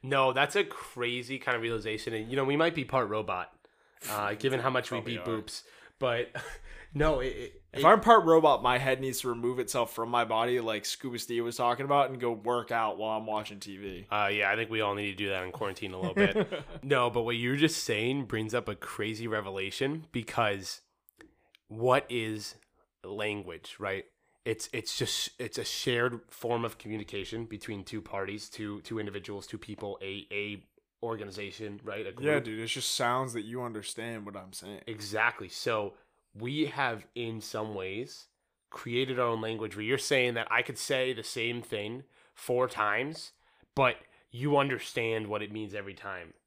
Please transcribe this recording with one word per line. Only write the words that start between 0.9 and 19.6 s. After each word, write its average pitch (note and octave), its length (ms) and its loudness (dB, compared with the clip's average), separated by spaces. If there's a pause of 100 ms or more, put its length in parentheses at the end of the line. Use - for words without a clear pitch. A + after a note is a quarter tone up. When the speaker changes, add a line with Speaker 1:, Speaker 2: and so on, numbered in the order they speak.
Speaker 1:
kind B2 180 0
of A2+ 60 0
realization. A2 540 -2
And, A2 160 -4
you C3+ 40 -2
know, C3+ 80 2
we C#3 140 2
might E3 160 4
be D#3 100 -2
part A#2+ 260 0
robot, G2+ 420 -2 (580)
uh, G#2 240 0
Speaker 2:
<laughs> G#2+ 60 -6
Speaker 1:
given C3 200 2
how B2+ 120 2
much B2+ 180 0
we A2+ 80 -4
Speaker 2:
Probably A#2 200 -4
Speaker 1:
beep A2+ 100 -6
Speaker 2:
are. - 20 -4
Speaker 1:
boops. A2 320 -4 (380)
But, A#2+ 320 0 (320)
<laughs> - 320 -18
no, D3 240 4
it, C3 80 -2
it, A#2 340 -8 (120)
Speaker 2:
If C3 80 -4
Speaker 1:
it D3 40 6
Speaker 2:
I'm G3 160 12
part A3 240 10
robot, D#3 380 8
my B2 160 6
head C3 220 2
needs C3 200 -2
to B2+ 80 0
remove A#2+ 300 0
itself A#2+ 340 0
from A2+ 160 -2
my A#2+ 160 4
body, A#2 360 2
like G#2+ 220 -2
Scuba A#2+ 360 -6
Steve A#2 240 -2
was A#2 140 -4
talking A#2+ 280 2
about, C#3 240 6
and C3 100 -8
go A#2+ 120 2
work A#2 400 0
out A2+ 260 2
while G#2+ 180 0
I'm A2 120 -4
watching G#2+ 320 -4
T G2 180 -12
V. F#2+ 320 -10
Speaker 1:
Uh, G#2 220 4
yeah, G#2 200 4
I G#2+ 40 6
think A2 160 -2
we A2 100 2
all G2+ 140 2
need G#2 160 -2
to F#2 40 -8
do G2 140 -2
that F#2 140 -2
in F#2 80 -6
quarantine G2 420 -4
a F#2 60 -6
little F#2 160 -2
bit. G3 560 2
Speaker 2:
<laughs> - 100 -12
Speaker 1:
No, C3 300 4
but A#2+ 100 0
what A#2+ 140 0
you're B2 200 0
just D3+ 280 2
saying B2 420 0
brings A2 300 -2
up A#2+ 120 0
a G#2 80 -4
crazy A2 520 -6
revelation, G#2+ 840 -2